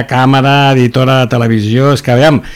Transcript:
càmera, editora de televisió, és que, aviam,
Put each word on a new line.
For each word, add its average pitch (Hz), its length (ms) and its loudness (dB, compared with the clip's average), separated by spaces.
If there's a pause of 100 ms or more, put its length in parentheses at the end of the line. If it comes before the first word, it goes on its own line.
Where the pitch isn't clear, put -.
càmera, 139 640 2
editora 131 480 0
de 120 80 0
televisió, 117 640 0
és - 80 -4
que, 123 140 -2
aviam, 143 240 2 (160)